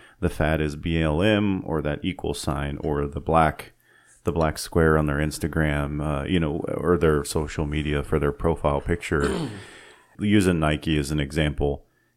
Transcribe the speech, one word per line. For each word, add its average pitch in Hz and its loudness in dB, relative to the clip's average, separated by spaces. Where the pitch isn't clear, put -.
the 87 0
fad 78 0
is 76 -2
B 80 -2
L 78 2
M 104 2
or 78 -2
that 73 -2
equal 80 -4
sign 71 -4
or 71 0
the 73 -6
black, 80 2
the 85 -2
black 78 0
square 80 4
on 76 2
their 71 0
Instagram, 73 -2
uh, 71 -2
you 90 2
know, 76 -2
or 85 4
their 76 4
social 78 -4
media 73 -2
for 78 0
their 73 2
profile 73 0
picture. 80 -2
<clears throat> - -20
Using 98 4
Nike 76 0
as 71 -2
an 73 0
example, 73 -2